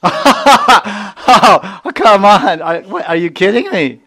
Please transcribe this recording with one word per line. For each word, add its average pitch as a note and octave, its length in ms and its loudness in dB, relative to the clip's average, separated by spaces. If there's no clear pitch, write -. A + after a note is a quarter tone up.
<laughs> G#3 1120 0
Oh, G3 480 2
come G#3 300 2
on. G3 360 2
Are, E3+ 220 -6
what, - 260 -10
are E3 80 -4
you E3+ 140 -4
kidding G3 400 -2
me? C#3+ 360 -6